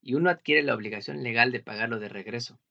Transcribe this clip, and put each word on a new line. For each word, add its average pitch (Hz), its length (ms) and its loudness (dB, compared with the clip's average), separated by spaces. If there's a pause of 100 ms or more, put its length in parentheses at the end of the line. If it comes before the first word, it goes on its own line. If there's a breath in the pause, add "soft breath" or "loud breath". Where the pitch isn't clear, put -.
y 127 140 -4
uno 170 160 4
adquiere 151 320 2
la 135 120 2
obligación 107 500 -6
legal 120 260 4
de 117 100 -4
pagarlo 113 380 -4
de 104 120 -8
regreso 107 500 -10 (100)